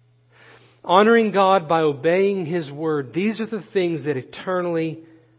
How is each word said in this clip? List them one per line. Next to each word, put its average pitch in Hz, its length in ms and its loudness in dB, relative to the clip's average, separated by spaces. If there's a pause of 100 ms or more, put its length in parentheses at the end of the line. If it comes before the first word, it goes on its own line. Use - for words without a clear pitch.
(840)
Honoring 214 500 4
God 190 360 2
by 165 140 2
obeying 170 640 0
His 151 260 -6
word, 147 400 -4
these 208 280 -2
are 220 60 -4
the 214 160 -8 (120)
things 170 320 -2
that 143 100 -2
eternally 165 840 -6 (380)